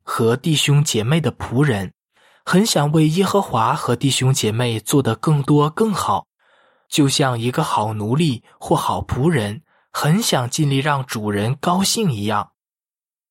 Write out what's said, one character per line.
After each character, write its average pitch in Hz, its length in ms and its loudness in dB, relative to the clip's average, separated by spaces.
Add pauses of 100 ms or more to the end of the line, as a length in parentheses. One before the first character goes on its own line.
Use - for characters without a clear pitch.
和 117 340 0
弟 156 200 0
兄 143 260 2
姐 107 220 -2
妹 156 160 0
的 147 100 0
仆 - 340 -2
人， 98 280 -2 (520)
很 190 200 2
想 151 280 0
为 156 180 4
耶 190 140 2
和 190 160 2
华 120 340 0
和 123 200 -2
弟 135 160 0
兄 131 220 2
姐 110 180 0
妹 113 300 -2
做 139 220 0
得 113 120 0
更 151 280 0
多 147 280 4
更 220 220 -2
好， - 340 -4 (640)
就 143 180 2
像 131 320 0
一 120 120 -2
个 156 120 -4
好 107 320 -2
奴 107 220 -2
隶 151 280 0 (140)
或 - 180 0
好 - 240 -4
仆 131 300 -2
人， 110 320 -4 (280)
很 165 300 0
想 131 300 -2
尽 147 180 0
力 139 100 0
让 139 280 -2
主 107 240 -4
人 104 260 0
高 180 260 0
兴 196 300 0
一 101 120 -4
样。 104 280 -2 (800)